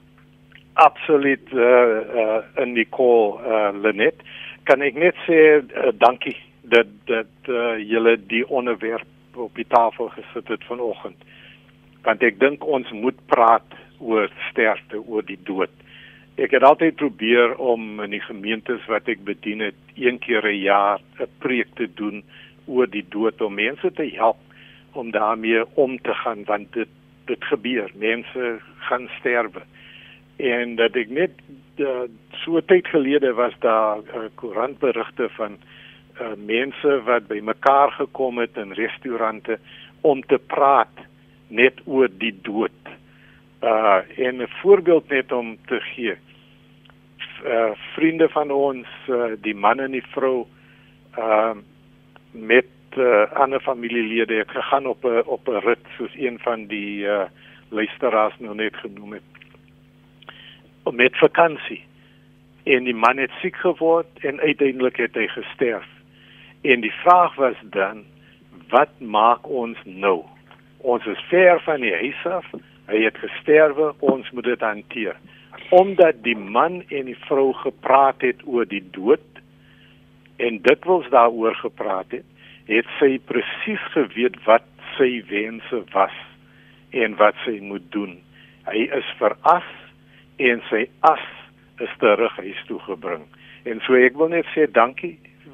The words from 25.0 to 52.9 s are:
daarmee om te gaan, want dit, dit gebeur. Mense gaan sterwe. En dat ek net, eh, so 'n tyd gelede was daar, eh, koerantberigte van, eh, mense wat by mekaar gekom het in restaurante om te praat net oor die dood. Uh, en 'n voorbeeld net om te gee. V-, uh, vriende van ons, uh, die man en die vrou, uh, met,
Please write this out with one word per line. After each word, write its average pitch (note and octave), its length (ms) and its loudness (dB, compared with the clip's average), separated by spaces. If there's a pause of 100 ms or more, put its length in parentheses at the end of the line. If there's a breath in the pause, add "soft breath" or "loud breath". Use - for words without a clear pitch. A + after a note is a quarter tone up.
daarmee A2+ 520 0 (120)
om C3 260 0
te A#2 120 -4
gaan, G#2+ 320 -6
want G#2 280 -6
dit, A2+ 140 -6 (380)
dit - 180 -6
gebeur. A2+ 520 -6
Mense A#2 640 -6 (180)
gaan B2+ 320 -6 (100)
sterwe. A#2 420 -2 (760 loud breath)
En A#2+ 380 -4
dat A2+ 200 2
ek A2 140 -4
net, E3+ 220 -2 (460)
eh, B2+ 300 -4 (360)
so E3 140 -2
'n D#3 80 0
tyd F3+ 220 4
gelede C3+ 460 2
was A#2 260 0
daar, A2 380 2 (160)
eh, B2 60 -8 (160)
koerantberigte A#2 960 -4
van, G#2 280 -10 (600 soft breath)
eh, A#2 80 -8 (100)
mense B2 680 -2
wat A#2 240 0
by G#2 160 -6
mekaar C3+ 480 2
gekom C3 460 -6
het A#2 200 -4
in G2+ 140 -10
restaurante A2 880 -6 (420 loud breath)
om C#3 240 2
te C#3 120 4 (100)
praat C#3 500 2 (500 soft breath)
net A#2+ 260 2 (120)
oor C3 220 2 (100)
die G#2+ 240 -6
dood. G#2+ 300 -4 (920 soft breath)
Uh, A2 340 4 (200)
en B2+ 240 -4
'n A#2 60 -6 (140)
voorbeeld F3 480 4
net C3+ 220 -2
om A#2 340 -6
te A#2 140 -4
gee. A2 340 -6 (1040 soft breath)
V-, - 300 -16
uh, A2+ 240 0 (240)
vriende D#3+ 340 2
van D3+ 220 -2
ons, C#3 360 -2 (220)
uh, A#2+ 140 -2 (180)
die G#2+ 140 -4
man G#2+ 240 2
en C3+ 120 -6
die C3 200 -6
vrou, C3 340 -2 (720 soft breath)
uh, A2+ 340 2 (800)
met, A2+ 340 2 (320)